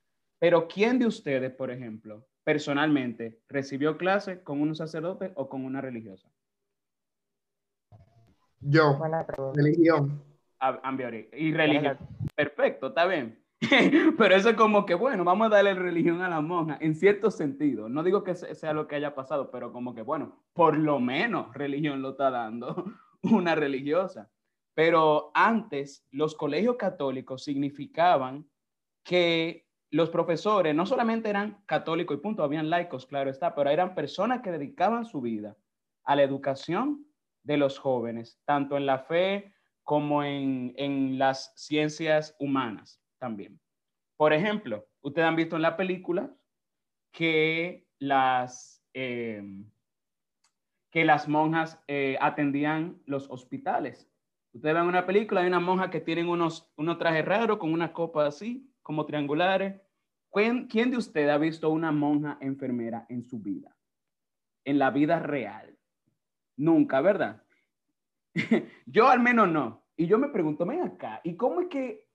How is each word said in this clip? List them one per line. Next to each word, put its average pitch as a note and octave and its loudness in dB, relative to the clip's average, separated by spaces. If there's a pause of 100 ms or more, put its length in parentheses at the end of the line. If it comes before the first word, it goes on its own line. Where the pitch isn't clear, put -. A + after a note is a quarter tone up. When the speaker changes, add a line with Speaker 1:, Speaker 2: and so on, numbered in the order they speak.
(400)
Speaker 1:
Pero E3 4
¿quién A#3 2
de A#3+ 2
ustedes, C3 -2
por B2+ -8
ejemplo, A2 -14 (160)
personalmente, C#3+ 0 (100)
recibió C#3 -2
clase F#3 -2
con D3 -4
un D#3 0
sacerdote E3 -8
o C3+ -6
con C3+ -8
una C3 -8
religiosa? A2+ -12 (2250)
Speaker 2:
Yo. D3 4
Speaker 3:
Buena D#3+ -4
pregunta. C3+ -4
Speaker 2:
Religión. D3+ 4 (380)
Speaker 1:
Ah, C3 -2
Ambiori. B2+ -6
Y D#3 -2
religión. D3 2
Speaker 3:
Buena. - -10
Speaker 1:
Perfecto, D3+ 0
está E3+ 2
bien. D3+ -2 (220)
<laughs> D#4 4
Pero F#3+ 8
eso G3 6
es G#3+ 2
como G#3 6
que, F3 0
bueno, G3+ 0
vamos F#3+ 4
a A3 2
darle G3 6
religión F3 0
a F#3 -2
la E3 -2
monja, D#3+ -2
en D#3 2
cierto G3+ 4
sentido. C#3 -2
No C#3+ -4
digo G3 2
que F3+ -4
se-, - -12
sea D#3 -6
lo D3+ -4
que D3+ -6
haya C#3+ -4
pasado, C3+ -6
pero A#2+ -10
como A#2+ -10
que, A2+ -12
bueno, C3 -8 (100)
por D#3+ 4
lo D3+ 2
menos C#3 -2
religión C#3+ -4
lo C3+ -6
está C#3 0
dando A#2+ -6 (220)
<laughs> - -20
una F3 4
religiosa. C#3+ -2 (440)
Pero D#3 4
antes, F3 0
los D3+ -2
colegios E3+ 0
católicos C3+ -6
significaban C#3+ -2 (560)
que E3+ 0 (240)
los D#3+ 2
profesores E3+ 2
no E3+ 2
solamente A3+ 0
eran G3+ -4
católicos D#3+ -2
y C#3 -6
punto, G3+ -4
habían D#3 -2
laicos, E3+ -4
claro C#3 -4
está, E3 -4
pero C#3 2
eran F3+ 0
personas G#3 -4
que G3 -8
dedicaban F3 -2
su D#3+ -10
vida G#2+ -6 (480)
a C#3 2
la C#3+ 6
educación C#3+ -2 (380)
de D3+ -2
los C#3 0
jóvenes, A#2 -4
tanto C#3+ 0
en C#3 -2
la C3 2
fe F#3+ -2 (300)
como D3 0
en, C3+ -4
en C#3 -2
las C3+ 0
ciencias D3+ -2
humanas C3 -4 (180)
también. G#2+ -12 (560)
Por D3+ 4
ejemplo, E3 -2 (160)
ustedes E3 0
han D#3+ 0
visto E3 -2
en D#3+ -2
la D#3+ 2
película F3+ -4 (800)
que E3 0 (120)
las, C3 0 (120)
eh, A#2+ -6 (1500)
que E3 0
las D3+ 2
monjas, D#3 0
eh, C#3 -2
atendían D3 -2
los C#3 -6
hospitales. - -8 (420)
Ustedes D3 -2
ven E3+ 2
una F3+ 2
película, G3 2
hay F3+ 2
una F3+ 2
monja F#3 0
que E3 -6
tienen E3+ -2
unos, E3+ -2
unos E3 -4
trajes D#3+ 0
raros G#3+ 0
con D#3+ -2
una D#3+ -2
copa D#3+ -2
así, G#3 -10 (120)
como D#3 -4
triangulares. F3 -2 (520)
¿Quién, A#3 0
quién A#3 0
de B3+ -2
ustedes D3+ 0
ha D3 4
visto D#3+ -2
una D#3+ 0
monja D3 0
enfermera A#2+ -6
en B2 -8
su A#2+ -12
vida? F#2+ -10 (880)
En C#3 2
la C3+ 4
vida D3+ 2
real. B2+ -8 (800)
Nunca, D3 4
¿verdad? D#3+ 0 (920)
<laughs> - -2
Yo G3+ 6
al B3+ 6
menos A#3 4
no. C#3 -2 (120)
Y E3 0
yo G#3 4
me C#4 0
pregunto, F3 -2
"Ven D#4 -4
acá, - -10
¿y E3+ -8
cómo C4+ -2
es F4+ -6
que C4 -8